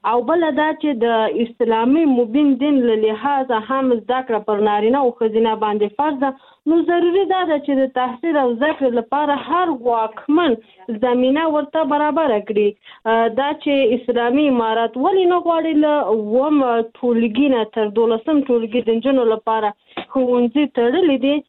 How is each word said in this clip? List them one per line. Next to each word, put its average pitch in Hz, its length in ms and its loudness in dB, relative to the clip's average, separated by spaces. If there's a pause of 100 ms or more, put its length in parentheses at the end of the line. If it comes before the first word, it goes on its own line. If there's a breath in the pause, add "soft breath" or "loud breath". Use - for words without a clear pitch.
او 240 180 0
بله 320 280 0
دا 302 220 0
چې 311 140 -6
د 233 180 -2 (300)
اسلامي 233 680 0
مبین 262 500 2
دین 277 320 0
له 226 80 2
لحاظه 220 760 -2
هم 262 240 0
زده 247 340 -4
کړه 220 100 -2
پر 214 180 -2
نارینه 208 420 0
او 254 120 2
ښځینه 220 460 0
باندې 208 400 -2
فرض 285 220 -2
ده. 269 140 -2 (340 soft breath)
نو 330 160 4
ضروري 349 420 2
دا 370 180 0
ده 320 160 0
چې 294 120 -6
د 269 160 2
تحصیل 262 500 -4
او 247 180 2
زده 294 180 0
کړې 269 180 0
لپاره 285 440 -2
هر 330 360 -2
واکمن 240 840 0 (340 loud breath)
زمینه 254 580 0
ورته 302 360 -2
برابره 294 540 0
کړي. 208 340 0 (320 loud breath)
آ، 226 240 2
دا 269 220 -2 (140)
چې 294 60 0
اسلامي 247 760 0
امارت 226 500 0
ولې 381 280 2
نه 359 140 2
غواړي 330 340 0
له 302 140 4
اووم 240 920 0
ټولګي 233 680 0
نه 233 160 2
تر 214 240 -4
دولسم 226 520 0
ټولګي 233 440 -2
د 226 60 0
نجونو 240 340 0
لپاره 220 480 -2 (420 loud breath)
ښوونځي 247 520 0 (120)
تړلي 269 400 2
دي 277 300 0